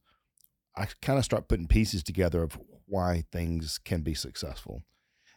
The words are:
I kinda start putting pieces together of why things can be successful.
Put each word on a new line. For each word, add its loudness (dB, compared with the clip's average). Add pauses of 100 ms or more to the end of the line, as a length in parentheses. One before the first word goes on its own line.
(760)
I -4 (140)
kinda 2
start 0
putting 0
pieces 4
together 2
of -4 (280)
why 0
things -4
can -4
be -2
successful. -10 (540)